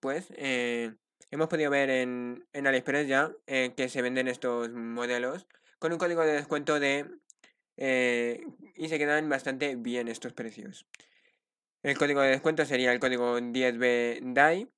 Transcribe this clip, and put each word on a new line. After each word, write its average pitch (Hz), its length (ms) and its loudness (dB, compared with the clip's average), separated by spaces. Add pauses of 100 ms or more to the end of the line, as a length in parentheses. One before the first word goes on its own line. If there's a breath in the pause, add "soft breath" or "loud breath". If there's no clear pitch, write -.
pues, 147 260 -4 (100)
eh, 120 580 -2 (360)
hemos 156 180 0
podido 156 220 0
ver 139 180 4
en, 123 640 -2
en 139 140 -2
AliExpress 135 420 2
ya, 139 240 2 (140)
eh, 127 280 0
que 131 140 -2
se 127 140 -2
venden 127 260 0
estos 120 420 -2
modelos 120 760 -4 (320 soft breath)
con 160 140 -2
un 170 60 -4
código 170 240 0
de 156 100 4
descuento 147 460 0
de... 143 280 0 (720 soft breath)
Eh, 123 680 0 (300)
y 160 140 -8
se 156 100 0
quedan 151 320 2
bastante 135 460 -2
bien 120 320 -4
estos 117 260 -10
precios. 113 500 -12 (960 soft breath)
El 139 140 0
código 143 240 2
de 135 100 6
descuento 151 360 2
sería 127 260 2
el 123 80 0
código 120 400 0
diez 120 380 0
B 120 440 2
dai, 147 560 4